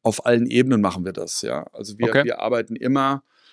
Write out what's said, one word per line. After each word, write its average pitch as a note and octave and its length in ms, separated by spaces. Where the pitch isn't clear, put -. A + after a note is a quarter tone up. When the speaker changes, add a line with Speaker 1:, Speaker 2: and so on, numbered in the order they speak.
Speaker 1:
auf - 240
allen A#2+ 220
Ebenen A#2+ 340
machen F#2 240
wir F#2 80
das, - 300
ja. C2+ 280
Also G#2 280
wir, A#2 80
Speaker 2:
Okay. C3 160
Speaker 1:
wir A#2+ 160
arbeiten A2+ 360
immer C3+ 460